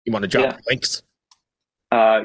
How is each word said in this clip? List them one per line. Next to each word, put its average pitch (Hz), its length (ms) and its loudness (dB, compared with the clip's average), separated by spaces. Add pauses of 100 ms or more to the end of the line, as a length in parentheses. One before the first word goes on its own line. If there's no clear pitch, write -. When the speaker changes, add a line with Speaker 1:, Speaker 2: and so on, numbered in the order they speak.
Speaker 1:
you 113 80 -4
wanna 101 140 -2
drop 123 200 0
Speaker 2:
Yeah. - 100 -8 (120)
Speaker 1:
links? - 340 -6 (920)
Speaker 2:
Uh, 110 320 4